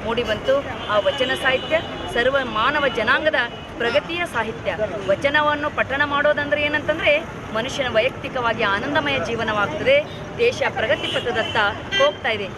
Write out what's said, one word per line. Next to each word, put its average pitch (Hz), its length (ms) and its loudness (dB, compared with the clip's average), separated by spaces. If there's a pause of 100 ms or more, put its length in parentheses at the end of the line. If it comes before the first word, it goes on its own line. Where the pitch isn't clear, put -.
ಮೂಡಿಬಂತು. 226 600 0 (240)
ಆ 208 100 4
ವಚನ 247 320 2 (120)
ಸಾಹಿತ್ಯ 277 380 2 (340)
ಸರ್ವ 247 280 2
ಮಾನವ 247 460 0
ಜನಾಂಗದ 285 460 2 (440)
ಪ್ರಗತಿಯ 294 480 0
ಸಾಹಿತ್ಯ. 220 500 -4 (300)
ವಚನವನ್ನು 294 640 2
ಪಠಣ 254 340 0
ಮಾಡೋದಂದ್ರೆ 294 580 2
ಏನಂತಂದ್ರೆ 302 580 2 (340)
ಮನುಷ್ಯನ 254 340 -2
ವೈಯಕ್ತಿಕವಾಗಿ 233 760 0
ಆನಂದಮಯ 269 560 0
ಜೀವನವಾಗ್ತದೆ, 220 880 2 (340)
ದೇಶ 240 300 2
ಪ್ರಗತಿ 262 380 0
ಪಥದತ್ತ 226 500 -2 (460)
ಹೋಗ್ತಾ - 260 2
ಇದೆ. 208 160 -2 (140)